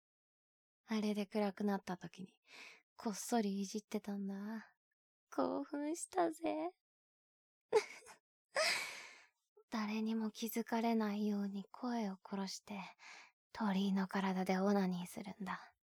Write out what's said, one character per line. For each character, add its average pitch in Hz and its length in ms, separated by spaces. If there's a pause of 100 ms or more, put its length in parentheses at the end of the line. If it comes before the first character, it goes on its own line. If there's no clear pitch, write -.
(880)
あ 220 120
れ 208 140
で 208 120
暗 208 260
く - 100
な 202 140
っ - 80
た 180 120
時 - 260
に、 - 120 (600)
こ - 140
っ 196 40
そ - 260
り 196 220
い 196 40
じ 202 120
っ 208 40
て - 180
た 202 160
ん 196 100
だ。 196 80 (960)
興 269 320
奮 294 320
し - 160
た 349 200
ぜ。 320 420 (1000)
<laughs> - 2000
誰 214 320
に 220 140
も 220 160
気 - 160
づ 220 160
か 233 160
れ 233 140
な 214 200
い 208 120
よ 202 160
う 202 60
に 196 220
声 233 400
を 190 120
殺 196 260
し - 160
て、 202 160 (720)
鳥 202 360
居 190 40
の 190 160
体 190 360
で 185 140
オ 196 140
ナ 196 160
ニ 180 180
ー - 0
す - 160
る 196 180
ん 196 40
だ。 - 280 (140)